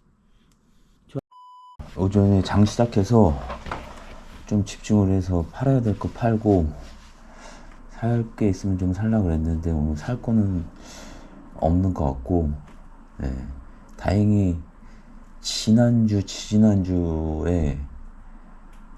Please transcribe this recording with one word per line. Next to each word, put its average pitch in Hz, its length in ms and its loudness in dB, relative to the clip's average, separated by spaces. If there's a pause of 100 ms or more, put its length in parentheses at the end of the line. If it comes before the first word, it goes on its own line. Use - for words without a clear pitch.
(1080)
좋아. 139 120 -8 (760)
오전에 98 460 4
장 98 240 2
시작해서 107 720 4 (1080)
좀 104 180 0
집중을 101 480 0
해서 90 400 0
팔아야 131 300 0
될 107 180 0
거 117 100 -4
팔고, 104 640 2 (1160)
살 117 460 -2
게 110 140 2
있으면 95 280 -2
좀 90 160 0
살라 110 280 2
그랬는데 80 500 0
오늘 76 260 0
살 120 240 -6
거는 98 440 0 (920)
없는 90 380 2
것 73 200 0
같고, 80 400 0 (640)
네. 65 300 -6 (500)
다행히 101 600 2 (840)
지난주, 113 840 4
지지난주에 85 1600 2 (1200)